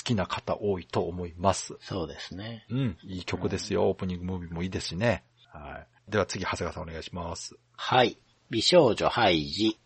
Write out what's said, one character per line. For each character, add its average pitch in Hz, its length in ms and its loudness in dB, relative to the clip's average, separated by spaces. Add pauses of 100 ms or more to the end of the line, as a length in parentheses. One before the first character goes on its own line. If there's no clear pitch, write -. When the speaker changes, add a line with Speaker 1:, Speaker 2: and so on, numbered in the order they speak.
Speaker 1:
き 123 120 0
な 92 100 2
方 - 340 -4
多 101 200 0
い 87 80 -12
と - 140 0
思 87 260 -4
い 80 100 -14
ま 92 160 4
す。 - 260 -10
Speaker 2:
そ 92 260 -6
う - 20 -4
で - 120 -12
す - 160 -12
ね。 110 360 -10
Speaker 1:
う - 20 -4
ん。 123 300 -2
い 95 160 -8
い 87 60 -10
曲 92 240 -2
で 95 100 -2
す - 160 -4
よ。 95 80 2
Speaker 2:
う - 20 4
ん。 98 40 4
Speaker 1:
オ - 20 4
ー - 20 2
プ - 140 -8
ニ 90 80 -2
ン 87 60 -6
グ 90 40 -6
ム 92 120 -4
ー - 20 -8
ビ 85 80 -10
ー 85 40 -14
も 85 120 -4
い - 40 -2
い - 40 -8
で - 80 -4
す - 80 -8
し - 80 -8
ね。 104 280 0 (280)
は - 340 -14 (220)
い。 101 40 -16
で 107 60 0
は 101 80 2
次、 98 180 -6
長 - 140 -4
谷 - 40 -4
川 85 120 -4
さ 80 60 -10
ん 80 40 -6
お - 40 -12
願 80 120 -10
い 78 40 -8
し - 100 -14
ま 85 220 -6
す。 - 200 -14 (220)
Speaker 2:
は 127 260 4
い。 98 140 0 (320)
美 110 120 0
少 143 320 8
女 85 160 2
ハ 110 200 4
イ 80 160 4
ジ、 98 400 0